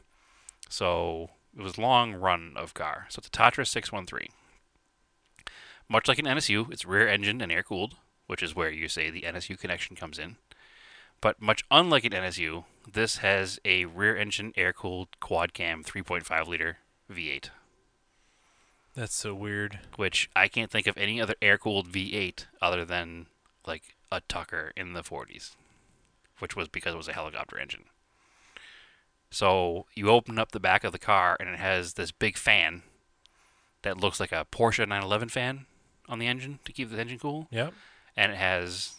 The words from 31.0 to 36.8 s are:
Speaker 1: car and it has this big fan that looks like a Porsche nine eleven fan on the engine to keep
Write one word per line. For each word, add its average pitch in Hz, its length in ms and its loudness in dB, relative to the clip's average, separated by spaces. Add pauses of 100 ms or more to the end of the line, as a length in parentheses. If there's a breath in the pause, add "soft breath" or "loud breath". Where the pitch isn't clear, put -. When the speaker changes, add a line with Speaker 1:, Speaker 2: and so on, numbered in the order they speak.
Speaker 1:
car 90 400 4
and 92 100 -8
it 87 100 -8
has 90 360 0
this - 160 -6
big - 260 -2
fan 87 460 2 (960 soft breath)
that 95 180 -2
looks 95 200 2
like 92 120 -4
a 80 200 -2
Porsche 113 360 2
nine 101 160 -2
eleven 107 260 0
fan 131 360 -4 (420)
on 120 120 -6
the 117 80 -2
engine 131 380 -4
to - 60 -12
keep 123 180 -8